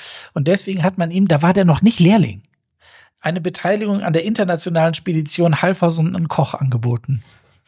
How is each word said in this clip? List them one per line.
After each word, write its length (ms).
Und 140
deswegen 340
hat 160
man 140
ihm, 160
da 120
war 120
der 120
noch 180
nicht 180
Lehrling, 420
eine 200
Beteiligung 600
an 100
der 120
internationalen 720
Spedition 680
Halvorsen 540
und 100
Koch 280
angeboten, 680